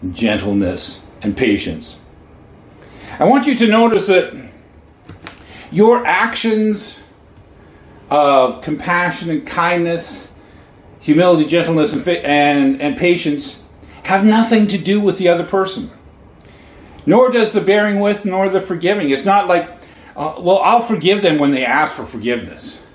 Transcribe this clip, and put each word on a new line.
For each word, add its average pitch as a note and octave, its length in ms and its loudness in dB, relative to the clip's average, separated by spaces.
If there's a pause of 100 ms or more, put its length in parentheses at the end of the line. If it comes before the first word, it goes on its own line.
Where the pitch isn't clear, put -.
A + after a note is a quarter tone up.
(120)
gentleness G2 920 -4 (160)
and G2+ 140 -4
patience. - 640 -4 (1160)
I C#3+ 60 0
want C4 240 4
you C4+ 80 0
to A#3 120 2
notice A3 400 4
that F#3 260 2 (1400)
your A3+ 340 4
actions G#3+ 960 -2 (1080)
of C#3 520 2
compassion E3+ 680 -4
and D3+ 160 -4
kindness, E3+ 880 -4 (680)
humility, D#3+ 460 4
gentleness, E3 480 0
and - 80 -4
fa-, E3+ 260 -2
and, C#3+ 540 2
and C#3+ 160 -4
patience E3+ 640 -2 (420)
have G3 220 0
nothing A3 420 4
to G3 100 -4
do F#3+ 220 0
with G3 180 0
the F3+ 120 2
other E3+ 140 2
person. F#3 480 -4 (1120)
Nor B3 240 4
does A3+ 240 0
the G#3 80 2
bearing G3+ 380 2
with, G3+ 260 -2
nor F#3+ 240 0
the F#3 120 0
forgiving. F3+ 500 -2
It's C3+ 140 -2
not G3+ 220 2
like, F3 220 0 (460)
uh, D3+ 240 -8
"Well, F#3 200 2
I'll A3 220 4
forgive G3+ 400 0
them E3 160 2
when C#3+ 140 2
they C3 140 -2
ask C#3 280 0
for A#2 120 -12
forgiveness. G#2+ 760 -8 (140)